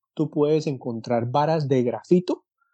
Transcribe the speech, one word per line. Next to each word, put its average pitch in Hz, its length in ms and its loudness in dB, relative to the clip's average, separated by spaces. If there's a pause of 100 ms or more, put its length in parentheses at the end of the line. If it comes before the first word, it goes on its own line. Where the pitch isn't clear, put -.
(140)
tú 147 160 -2
puedes 151 380 0
encontrar 120 640 -4
varas 151 360 0
de 131 140 2
grafito 123 640 0 (280)